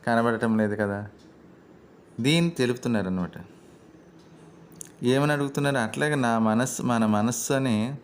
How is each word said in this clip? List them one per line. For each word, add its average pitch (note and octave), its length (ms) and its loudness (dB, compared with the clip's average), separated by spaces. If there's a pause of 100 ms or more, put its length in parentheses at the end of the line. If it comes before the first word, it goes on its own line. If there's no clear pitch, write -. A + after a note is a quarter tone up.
కనబడటం A#2 520 2
లేదు G#2 160 0
కదా. G2+ 340 -4 (1120)
దీన్ని E3 300 2
తెలుపుతున్నారు A#2+ 560 0
అన్నమాట. F#2 260 -4 (1700)
ఏమని C#3 300 2
అడుగుతున్నారు? C#3+ 440 0
అట్లాగే C#3 380 -2
నా A#2 240 2
మనస్సు, A2+ 440 0
మన A#2 240 2
మనస్సు G#2+ 460 0
అనే C3 520 0